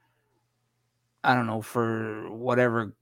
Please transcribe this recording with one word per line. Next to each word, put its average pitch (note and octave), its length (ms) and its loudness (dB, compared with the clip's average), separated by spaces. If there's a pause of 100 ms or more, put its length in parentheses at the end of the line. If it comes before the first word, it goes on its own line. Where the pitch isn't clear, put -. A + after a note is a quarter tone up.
(1200)
I C3+ 100 6
don't B2 140 0
know, A2 140 -4
for A2 680 -4
whatever A#2 720 0